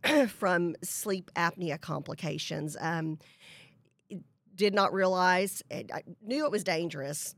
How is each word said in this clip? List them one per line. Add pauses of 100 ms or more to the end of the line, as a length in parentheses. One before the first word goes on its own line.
<clears throat>
from
sleep
apnea
complications.
Um, (1400)
did
not
realize, (100)
I,
I (180)
knew
it
was
dangerous,